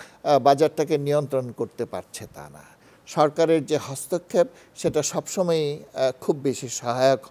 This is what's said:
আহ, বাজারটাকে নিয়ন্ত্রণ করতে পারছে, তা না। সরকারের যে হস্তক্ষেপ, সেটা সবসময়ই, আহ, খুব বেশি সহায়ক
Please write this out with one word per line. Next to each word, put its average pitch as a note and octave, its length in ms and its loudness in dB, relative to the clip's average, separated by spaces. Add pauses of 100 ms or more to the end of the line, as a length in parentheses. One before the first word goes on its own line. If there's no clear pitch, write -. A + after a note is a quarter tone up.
(240)
আহ, D3 160 4
বাজারটাকে C#3+ 580 2
নিয়ন্ত্রণ C#3+ 540 -2
করতে A#2 340 -8
পারছে, - 480 -12
তা D2 200 -18
না। D2+ 100 -20 (440)
সরকারের D#3 580 4
যে D3+ 120 0
হস্তক্ষেপ, E3+ 680 -2 (280)
সেটা D3 280 -2
সবসময়ই, D#3+ 800 -2 (100)
আহ, C3 180 0 (100)
খুব - 140 -2
বেশি C3 340 -4
সহায়ক B2+ 500 0 (120)